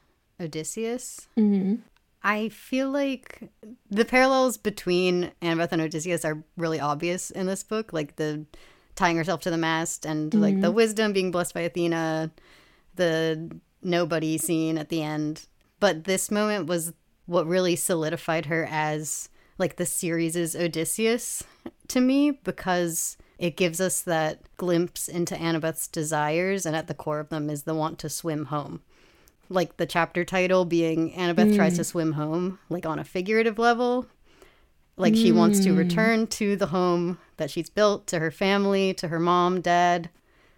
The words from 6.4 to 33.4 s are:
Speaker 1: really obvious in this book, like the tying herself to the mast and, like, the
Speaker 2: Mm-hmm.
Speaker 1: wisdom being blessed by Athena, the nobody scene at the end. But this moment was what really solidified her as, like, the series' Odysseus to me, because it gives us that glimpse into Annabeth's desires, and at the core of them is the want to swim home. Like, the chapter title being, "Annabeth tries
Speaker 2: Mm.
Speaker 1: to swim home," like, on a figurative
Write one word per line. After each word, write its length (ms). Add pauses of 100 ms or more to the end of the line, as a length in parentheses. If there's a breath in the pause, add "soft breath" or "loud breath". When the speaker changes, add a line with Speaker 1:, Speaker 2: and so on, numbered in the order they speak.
Speaker 1:
really 220
obvious 540
in 140
this 180
book, 280
like 220
the 320 (480 soft breath)
tying 220
herself 240
to 100
the 60
mast 500
and, 260
like, 280
the 80
Speaker 2:
Mm-hmm. 80
Speaker 1:
wisdom 360
being 200
blessed 220
by 80
Athena, 680 (640 soft breath)
the 560 (320)
nobody 560
scene 400
at 100
the 140
end. 440 (340)
But 240
this 260
moment 380
was 240 (340)
what 220
really 260
solidified 720
her 240
as, 580 (300 soft breath)
like, 160
the 120
series' 680
Odysseus 880 (460 loud breath)
to 120
me, 300
because 840 (220 soft breath)
it 180
gives 240
us 220
that 380 (160)
glimpse 520
into 260
Annabeth's 540
desires, 800
and 100
at 100
the 80
core 240
of 120
them 200
is 140
the 100
want 260
to 80
swim 380
home. 360 (640 soft breath)
Like, 280
the 100
chapter 380
title 400
being, 480
"Annabeth 440
tries 180
Speaker 2:
Mm. 40
Speaker 1:
to 60
swim 280
home," 460 (120)
like, 160
on 120
a 60
figurative 540